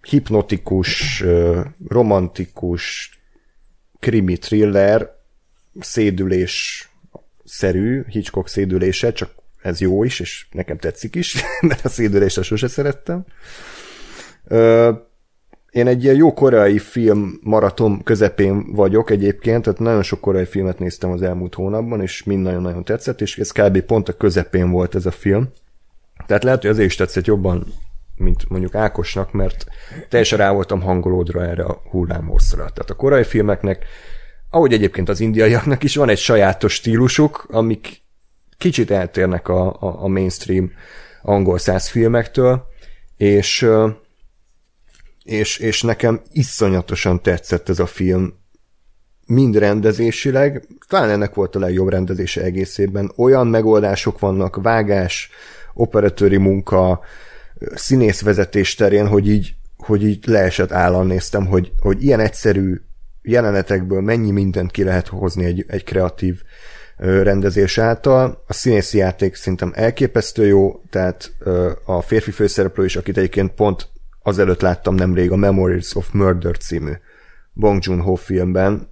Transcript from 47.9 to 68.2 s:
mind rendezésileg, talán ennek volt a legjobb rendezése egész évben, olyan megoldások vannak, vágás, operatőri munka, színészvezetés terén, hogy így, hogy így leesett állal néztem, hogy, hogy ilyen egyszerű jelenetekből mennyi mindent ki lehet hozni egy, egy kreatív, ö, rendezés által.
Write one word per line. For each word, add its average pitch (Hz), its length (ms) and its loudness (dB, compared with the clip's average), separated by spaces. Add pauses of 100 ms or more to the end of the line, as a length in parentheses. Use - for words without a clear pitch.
mind 120 320 4
rendezésileg, 113 1080 0 (200)
talán 151 220 2
ennek 104 240 0
volt 95 220 -2
a 98 40 -2
legjobb 92 300 0
rendezése 92 520 -2
egész 92 360 -4
évben, 98 380 -2
olyan 127 320 4
megoldások 110 720 2
vannak, 95 420 -2
vágás, 101 680 0 (440)
operatőri 101 640 2
munka, 98 600 2 (600)
színészvezetés 104 1160 0
terén, 104 320 4
hogy 101 220 2
így, 104 260 0 (220)
hogy 104 260 -2
így 104 240 -2
leesett 95 440 2
állal 90 340 2
néztem, 92 400 -2
hogy, 90 340 0
hogy 98 240 0
ilyen 131 160 4
egyszerű 98 600 0 (400)
jelenetekből 98 800 0
mennyi 110 300 0
mindent 98 400 0
ki 101 120 -2
lehet 92 240 0
hozni 92 380 -4
egy, 87 220 -2
egy 98 160 -8
kreatív, 92 580 -2 (560)
ö, 95 260 2
rendezés 98 540 2
által. 123 680 2